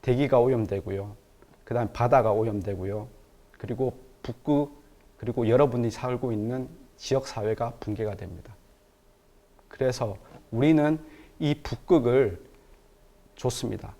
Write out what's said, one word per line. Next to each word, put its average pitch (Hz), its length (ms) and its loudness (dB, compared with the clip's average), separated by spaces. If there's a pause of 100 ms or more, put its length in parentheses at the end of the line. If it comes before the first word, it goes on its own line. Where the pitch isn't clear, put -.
대기가 131 360 2
오염되고요. 101 760 0 (480)
그다음 117 280 -4
바다가 120 380 4
오염되고요. 101 760 -2 (500)
그리고 123 400 -4 (240)
북극, 143 580 -2 (360)
그리고 117 320 -2
여러분이 120 420 4
살고 123 400 -4
있는 120 380 -4 (280)
지역 131 300 -2
사회가 110 540 -4
붕괴가 107 340 -6
됩니다. 87 400 -14 (1120)
그래서 120 500 -4 (360)
우리는 151 520 4 (360)
이 147 160 0
북극을 123 840 2 (920)
좋습니다. - 640 -6